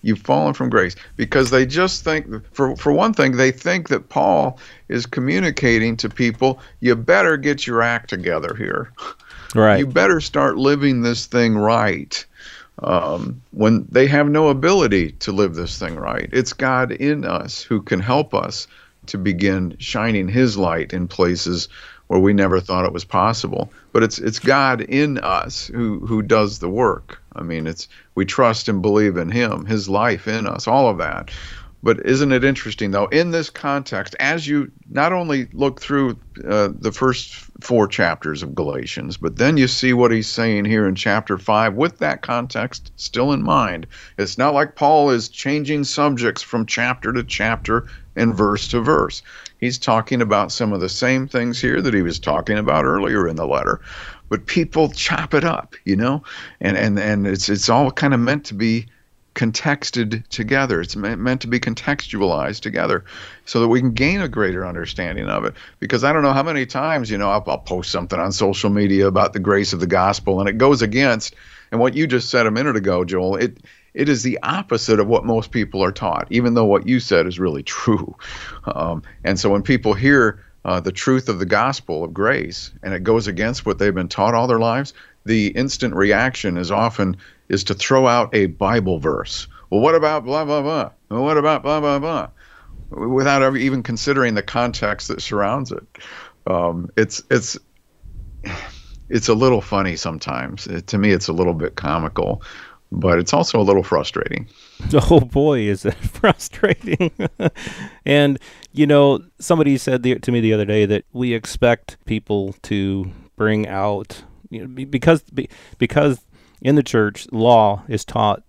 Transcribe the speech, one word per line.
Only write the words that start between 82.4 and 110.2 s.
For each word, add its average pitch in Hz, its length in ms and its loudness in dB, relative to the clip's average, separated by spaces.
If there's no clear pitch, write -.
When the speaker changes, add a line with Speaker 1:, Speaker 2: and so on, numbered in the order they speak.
Speaker 1:
and 95 100 -6
it 92 100 -6
goes 101 240 2
against 107 380 -4
what 101 140 -2
they've 101 160 2
been 90 140 -4
taught 107 260 0
all 117 120 2
their 120 120 2
lives, 117 340 0
the 107 240 2
instant 127 460 -4
reaction 101 640 0
is 87 120 -4
often, 101 460 0
is 92 160 0
to 101 100 -4
throw 131 320 2
out 120 280 2
a 101 120 4
Bible 95 540 0
verse. - 480 -4
"Well, 101 100 2
what 160 140 6
about 151 300 2
blah, 147 200 -2
blah, 147 180 -2
blah? 151 280 -2
Well, 117 160 -2
what 151 140 2
about 147 240 2
blah, 151 180 0
blah, 143 180 0
blah?" 139 300 -4
Without 135 520 2
ever 135 140 2
even 131 260 -2
considering 120 520 0
the 104 80 0
context 113 640 -4
that - 140 -6
surrounds 117 500 -2
it. - 100 -10
Um, 87 500 -2
it's, - 340 0
it's, - 280 -2
it's 117 200 -2
a 113 60 4
little 120 260 4
funny 92 360 -2
sometimes. 71 720 -8
It, 90 220 -8
to 104 100 -2
me, 101 120 4
it's 90 180 2
a - 40 -4
little 87 220 2
bit 80 220 -4
comical, - 640 -2
but 87 260 2
it's 87 140 0
also 85 280 2
a - 20 4
little 98 200 6
frustrating. - 720 -4
Speaker 2:
<laughs> - 60 -20
Oh 160 100 10
boy, 139 400 2
is 104 240 -2
it 98 100 0
<laughs> - 0 -
frustrating. - 1200 0
<laughs> - 920 -6
And, 143 320 4
you 147 140 4
know, 143 340 6
somebody 147 380 4
said 127 260 -2
the, 123 160 2
to - 140 -2